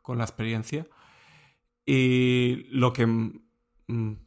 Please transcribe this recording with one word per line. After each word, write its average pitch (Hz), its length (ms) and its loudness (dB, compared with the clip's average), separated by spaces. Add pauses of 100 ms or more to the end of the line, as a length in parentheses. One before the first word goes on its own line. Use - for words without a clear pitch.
con 123 160 -8
la 117 80 -4
experiencia. 113 600 -6 (1000)
Y 127 840 2
lo 123 240 2
que, 123 120 0
mm, 113 1120 -4 (120)